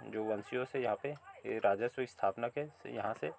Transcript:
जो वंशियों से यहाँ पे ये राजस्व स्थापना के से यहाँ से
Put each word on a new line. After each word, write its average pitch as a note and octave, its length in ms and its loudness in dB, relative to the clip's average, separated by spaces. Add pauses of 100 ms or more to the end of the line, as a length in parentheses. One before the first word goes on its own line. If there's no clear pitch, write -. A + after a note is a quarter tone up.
जो A2 220 -2
वंशियों A2 400 0
से C3 160 -2
यहाँ A2 220 2
पे C#3 80 -2 (360)
ये A2 120 0
राजस्व A2 460 4
स्थापना A#2 440 0
के C#3+ 180 -2
से - 240 -12
यहाँ A2 240 -2
से - 240 -4